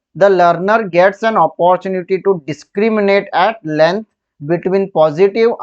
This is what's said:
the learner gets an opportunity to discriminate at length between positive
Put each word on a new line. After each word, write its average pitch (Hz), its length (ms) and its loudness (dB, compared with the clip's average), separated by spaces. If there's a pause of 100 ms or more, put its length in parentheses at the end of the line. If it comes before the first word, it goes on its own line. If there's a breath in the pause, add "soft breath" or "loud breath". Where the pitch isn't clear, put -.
(140)
the 175 140 2
learner 185 600 2
gets 180 340 0
an 220 160 0
opportunity 180 840 -2
to 190 240 -2
discriminate 202 880 -2
at 208 320 -2
length 160 420 0 (340)
between 175 500 -2
positive 196 640 2 (100)